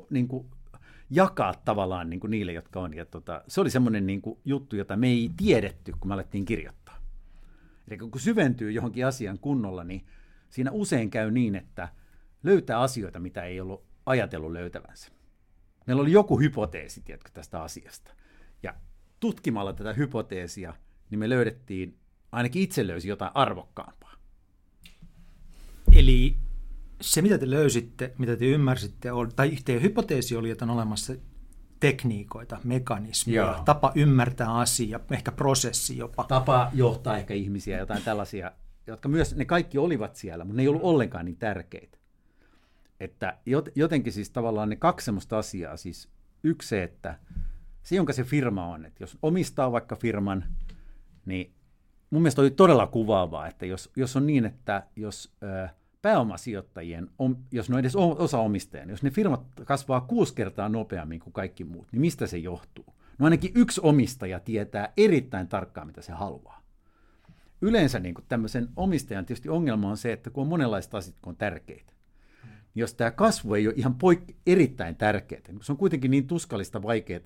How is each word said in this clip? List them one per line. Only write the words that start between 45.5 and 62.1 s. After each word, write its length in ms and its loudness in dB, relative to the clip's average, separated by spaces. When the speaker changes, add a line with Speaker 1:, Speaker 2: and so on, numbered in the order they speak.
Speaker 1:
siis 320 -14
yksi 260 -2
se, 140 0
että 360 -10
se, 140 -2
jonka 160 2
se 120 -2
firma 420 0
on, 200 -12
että 160 -18
jos 200 -16
omistaa 500 0
vaikka 240 -4
firman, 480 -2
niin 300 -8
mun 120 2
mielestä 180 2
oli 100 8
todella 360 8
kuvaavaa, 640 0
että 180 -12
jos, 300 -10
jos 200 -2
on 100 2
niin, 180 2
että 420 -4
jos, 460 -12
ö, 260 -8
pääomasijoittajien 1080 -2
om-, 180 0
jos 180 -4
ne 40 2
on 60 2
edes 160 -2
o-, 220 4
osaomistajia, 680 -2
niin 80 -14
jos 100 -8
ne 80 0
firmat 300 0
kasvaa 360 -2
kuusi 340 0
kertaa 340 -4
nopeammin 520 -6
kuin 120 -20
kaikki 320 -8
muut, 280 -16
niin 80 0
mistä 260 0